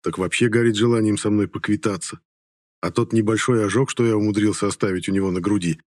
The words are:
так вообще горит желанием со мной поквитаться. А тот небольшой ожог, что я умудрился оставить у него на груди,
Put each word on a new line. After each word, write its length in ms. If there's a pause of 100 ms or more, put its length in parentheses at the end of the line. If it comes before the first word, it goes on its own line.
так 160
вообще 280
горит 280
желанием 420
со 140
мной 160
поквитаться. 720 (600)
А 100
тот 200
небольшой 540
ожог, 240
что 160
я 100
умудрился 520
оставить 420
у 20
него 200
на 100
груди, 480